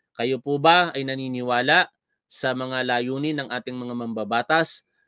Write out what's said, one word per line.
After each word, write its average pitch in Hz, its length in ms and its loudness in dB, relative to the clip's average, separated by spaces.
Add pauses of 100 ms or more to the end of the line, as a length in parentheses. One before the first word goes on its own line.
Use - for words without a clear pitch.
(160)
Kayo 123 240 -2
po 143 160 -2
ba 165 400 6
ay 139 80 -4
naniniwala 131 880 0 (360)
sa - 280 -4
mga 131 280 -4
layunin 131 600 -2
ng 123 80 -10
ating 123 240 -8
mga 123 200 -8
mambabatas 117 920 -2 (200)